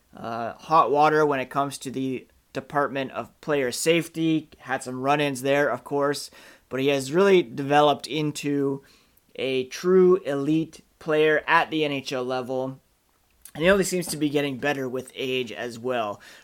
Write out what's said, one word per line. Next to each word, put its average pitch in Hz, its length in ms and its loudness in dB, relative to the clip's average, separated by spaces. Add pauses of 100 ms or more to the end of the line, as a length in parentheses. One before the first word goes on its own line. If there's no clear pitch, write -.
(160)
uh, 113 360 -8
hot 156 400 2
water 151 340 4
when 143 140 0
it 127 100 -6
comes 139 280 -4
to 135 120 -10
the 131 380 -6 (240)
Department 135 580 -4
of - 300 -12
Player 139 320 -2
Safety. 160 840 0
Had 127 260 -8
some 127 160 -10
run-ins 139 420 0
there, 139 260 2
of 120 140 -4
course, 143 480 -2 (380)
but 123 100 -6
he 135 100 2
has 139 220 0
really 185 320 6
developed 139 640 2
into 143 760 -2 (520)
a 131 300 -2
true 180 600 4
elite 147 600 -2 (160)
player 156 480 2
at 160 240 4
the 156 120 0
N 143 80 -2
H 135 200 -6
L 127 100 -4
level. 131 560 -4 (760)
And 151 100 -4
he 180 60 6
only 196 140 4
seems 180 240 -4
to 160 80 -6
be 151 120 0
getting 143 300 -2
better 139 300 -4
with 123 280 -8
age 127 340 -4
as 113 280 -10
well. 113 420 -4 (220)